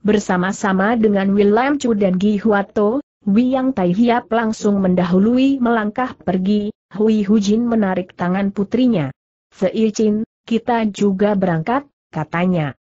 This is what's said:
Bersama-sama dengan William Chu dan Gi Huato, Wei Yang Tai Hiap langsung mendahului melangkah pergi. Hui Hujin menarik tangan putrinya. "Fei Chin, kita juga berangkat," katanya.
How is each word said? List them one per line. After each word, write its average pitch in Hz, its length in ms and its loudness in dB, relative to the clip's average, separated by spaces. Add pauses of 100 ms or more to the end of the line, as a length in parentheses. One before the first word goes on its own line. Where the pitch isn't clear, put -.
Bersama-sama 196 960 0
dengan 196 320 2
William 226 480 2
Chu 233 160 0
dan 185 240 0
Gi 208 160 0
Huato, 208 640 0 (240)
Wei 247 320 2
Yang 262 160 -2
Tai 180 160 0
Hiap 233 400 0
langsung 220 560 0
mendahului 196 720 2
melangkah 233 560 -2
pergi. 202 560 -2 (240)
Hui 214 320 2
Hujin 214 400 2
menarik 190 480 -2
tangan 196 400 -2
putrinya. 208 560 0 (400)
"Fei 214 400 -2
Chin, 214 320 0 (240)
kita 226 400 -2
juga 202 480 0
berangkat," 190 560 -2 (240)
katanya. 165 680 -2